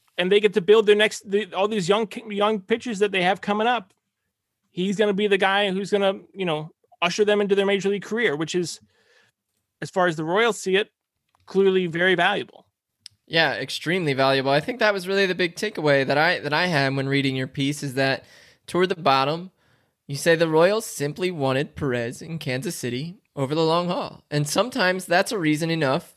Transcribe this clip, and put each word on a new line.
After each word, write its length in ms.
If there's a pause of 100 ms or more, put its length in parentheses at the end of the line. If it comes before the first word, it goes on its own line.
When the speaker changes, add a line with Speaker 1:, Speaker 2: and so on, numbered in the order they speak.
(180)
Speaker 1:
And 140
they 80
get 160
to 60
build 260
their 80
next, 340
the, 240
all 140
these 200
young, 200 (200)
young 320
pitchers 400
that 120
they 100
have 180
coming 280
up. 260 (800)
He's 260
gonna 160
be 140
the 100
guy 320
who's 220
gonna, 300 (120)
you 120
know, 260 (320)
usher 200
them 160
into 140
their 140
major 220
league 140
career, 320
which 200
is, 240 (1000)
as 120
far 160
as 80
the 80
Royals 360
see 160
it, 140 (560)
clearly 400
very 300
valuable. 500 (600)
Speaker 2:
Yeah, 280
extremely 600
valuable. 380
I 80
think 200
that 140
was 140
really 180
the 80
big 220
takeaway 500
that 120
I, 220
that 140
I 140
had 280
when 120
reading 300
your 100
piece, 340
is 120
that 320 (420)
toward 220
the 60
bottom, 540 (580)
you 100
say 180
the 140
Royals 360
simply 460
wanted 440
Perez 460
in 160
Kansas 380
City 400 (180)
over 220
the 100
long 220
haul. 420
And 180
sometimes 580
that's 260
a 80
reason 300
enough 480